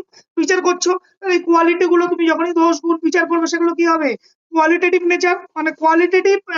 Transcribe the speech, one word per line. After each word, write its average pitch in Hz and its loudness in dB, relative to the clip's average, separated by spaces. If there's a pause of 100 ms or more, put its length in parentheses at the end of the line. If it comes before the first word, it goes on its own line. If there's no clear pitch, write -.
(400)
বিচার 359 0
করছো। 359 -2 (260)
তাহলে 370 -2
এই 349 -2
কোয়ালিটি 339 2
গুলো 349 2
তুমি 339 -2
যখনই 330 -2
দশ 330 2
গুণ 330 0 (100)
বিচার 330 0
করবে 330 0
সেগুলো 339 0
কি 339 2
হবে? 311 0 (420)
কোয়ালিটেটিভ 349 0 (100)
নেচার, 359 0 (200)
মানে 320 -4 (100)
কোয়ালিটেটিভ 359 2 (220)